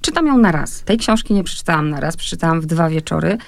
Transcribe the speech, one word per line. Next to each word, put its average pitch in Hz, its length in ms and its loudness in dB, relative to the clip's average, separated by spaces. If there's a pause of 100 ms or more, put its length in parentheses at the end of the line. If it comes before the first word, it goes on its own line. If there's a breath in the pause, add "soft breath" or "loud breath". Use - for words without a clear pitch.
czytam 320 260 0
ją 269 100 4
na 208 140 6
raz. 143 320 -4
Tej 214 140 2
książki 220 360 0
nie 196 100 2
przeczytałam 156 460 -2
na 147 100 -4
raz, 156 180 -4
przeczytałam 165 440 -2
w 160 40 -4
dwa 165 240 2
wieczory 160 480 0 (100)